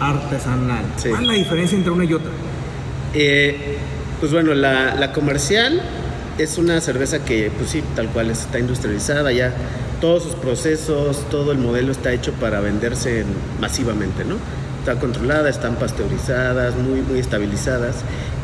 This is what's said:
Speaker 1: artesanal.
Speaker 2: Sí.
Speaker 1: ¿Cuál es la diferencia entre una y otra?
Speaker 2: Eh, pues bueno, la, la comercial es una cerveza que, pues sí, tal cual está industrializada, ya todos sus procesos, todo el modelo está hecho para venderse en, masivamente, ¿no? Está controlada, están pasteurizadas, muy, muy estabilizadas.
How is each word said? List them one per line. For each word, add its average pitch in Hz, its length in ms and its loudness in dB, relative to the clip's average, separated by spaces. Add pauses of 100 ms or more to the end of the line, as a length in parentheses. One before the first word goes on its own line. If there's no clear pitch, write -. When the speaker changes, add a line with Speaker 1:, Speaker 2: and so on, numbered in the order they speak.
Speaker 1:
artesanal. 131 840 0 (120)
Speaker 2:
Sí. - 140 -2
Speaker 1:
¿Cuál 110 120 0
es 285 60 2
la 226 60 2
diferencia 180 440 2
entre 175 140 2
una 180 120 2
y 165 100 2
otra? 156 160 -2 (840)
Speaker 2:
Eh, 143 640 2 (420)
pues 147 140 0
bueno, 160 200 6
la, 131 440 4
la 135 160 0
comercial 214 680 2 (580)
es 156 200 0
una 170 220 4
cerveza 139 440 0
que, 110 320 2
pues 120 140 -2
sí, 156 120 -2 (120)
tal 110 140 -2
cual 113 220 0
está - 280 -4
industrializada, 123 720 0
ya 127 200 2 (480)
todos 170 240 4
sus 147 100 -4
procesos, 143 960 0
todo 147 220 2
el 139 60 2
modelo 123 340 2
está 127 200 -2
hecho 123 200 -2
para 113 280 0
venderse 113 600 0
en, 104 60 0 (340)
masivamente, 104 640 -2
¿no? 175 120 -2 (440)
Está 123 180 0
controlada, 139 500 2
están 117 280 -2
pasteurizadas, 127 1000 0
muy, 131 260 0
muy 131 180 0
estabilizadas. 117 760 0 (460)